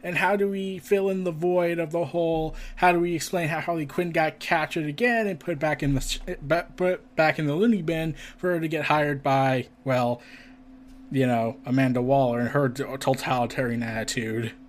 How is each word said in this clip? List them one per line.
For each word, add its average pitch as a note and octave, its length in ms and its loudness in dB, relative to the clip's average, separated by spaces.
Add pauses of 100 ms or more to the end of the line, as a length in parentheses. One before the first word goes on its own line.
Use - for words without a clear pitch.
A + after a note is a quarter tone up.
And F3+ 140 -4
how G3 180 4
do G3+ 140 0
we F#3+ 300 -6
fill G3 300 2
in F#3+ 140 -2
the F3+ 80 -2
void E3+ 460 0
of E3 140 -4
the E3+ 140 -2
whole, D#3+ 500 -2 (200)
how F3+ 160 4
do F3 80 4
we F3 160 0
explain D#3+ 340 -2
how D#3 120 -4
Harley E3 240 -4
Quinn F3 260 -4
got D#3 280 0
captured D#3 480 0
again A3+ 400 2
and F3+ 120 -4
put E3+ 200 -4
back D3+ 240 0
in C#3 100 2
the B2+ 80 2
sh-, - 180 -6 (220)
ba-, E3 240 0 (100)
put F3+ 400 -2
back D#3 220 4
in D#3 80 -2
the C#3+ 80 0
loony G3+ 300 2
bin D#3+ 320 -2 (200)
for F3+ 160 -2
her E3+ 80 0
to D#3+ 80 -4
get D3+ 180 -2
hired D3 360 2
by, C3+ 460 2 (180)
well, B2 360 0 (920)
you C3 160 2
know, A2+ 360 0
Amanda B2+ 380 2
Waller B2+ 380 4
and A#2+ 100 0
her C#3+ 180 2
t-, B2+ 160 -4
totalitarian B2 1000 -2
attitude. A2 720 -4 (160)